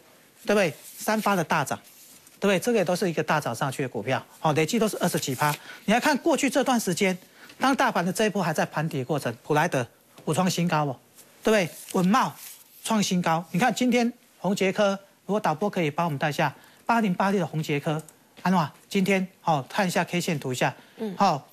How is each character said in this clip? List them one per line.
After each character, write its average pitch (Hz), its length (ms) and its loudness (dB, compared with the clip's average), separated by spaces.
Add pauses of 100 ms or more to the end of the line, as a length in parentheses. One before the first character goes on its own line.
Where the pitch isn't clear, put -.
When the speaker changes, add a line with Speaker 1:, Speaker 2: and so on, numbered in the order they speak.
(460)
Speaker 1:
对 208 100 2
不 214 60 4
对？ 160 120 0 (240)
三 220 220 -2
八 202 160 0
的 170 80 2
大 156 220 0
涨。 - 120 -4 (640)
对 196 60 2
不 208 40 6
对？ 180 80 4
这 247 120 -2
个 226 80 4
也 180 40 2
都 180 120 0
是 190 120 0
一 170 60 -2
个 160 80 -2
大 156 180 0
涨 123 140 -4
上 139 180 -4
去 139 120 -6
的 127 40 -4
股 117 140 -8
票， 117 240 -2 (140)
好， 160 140 2
累 156 120 2
计 220 140 0
都 220 80 2
是 - 120 -6
二 180 80 0
十 170 120 -4
几 131 160 -6
趴。 147 200 0 (300)
你 196 80 2
来 247 60 4
看 294 180 2
过 320 180 2
去 262 140 0
这 262 140 2
段 247 140 2
时 185 140 -2
间， 185 240 0 (440)
当 262 160 2
大 240 160 2
盘 180 120 0
的 180 80 -2
这 220 140 0
一 214 40 2
波 196 120 -2
还 165 100 0
在 170 140 -2
盘 151 240 -4
底 151 80 -6
的 123 80 -4
过 147 140 -2
程， 123 120 -4 (120)
普 156 100 -2
莱 151 140 2
德 131 180 -2 (400)
有 165 80 -2
创 185 160 2
新 175 180 0
高 151 180 0
哦， 131 140 -6 (440)
对 220 100 2
不 - 20 6
对？ 175 140 2 (240)
稳 185 180 4
懋 214 200 4 (520)
创 220 180 0
新 180 200 0
高， 170 300 0
你 175 80 -2
看 240 120 4
今 247 200 2
天 240 200 2 (280)
宏 190 160 0
捷 196 180 0
科， 196 240 2 (300)
如 190 60 -2
果 214 60 0
导 156 140 0
播 202 160 -2
可 175 140 -2
以 147 80 0
帮 170 160 -2
我 - 20 -2
们 143 80 -2
带 156 120 -2
一 143 40 -4
下 151 180 0 (320)
八 233 160 2
零 202 140 0
八 196 160 0
六 196 120 2
的 156 40 -2
宏 156 160 -4
捷 147 180 -2
科， 156 220 -4 (400)
安 180 100 0
怎？ 165 180 2 (200)
今 190 160 0
天， 190 200 2 (140)
好， 151 300 0
看 196 180 0
一 170 40 -2
下 180 120 0
K 175 160 -4
线 156 200 -2
图 131 120 -6
一 123 40 -4
下。 135 180 0 (240)
Speaker 2:
嗯。 208 180 -8
Speaker 1:
好， 175 380 2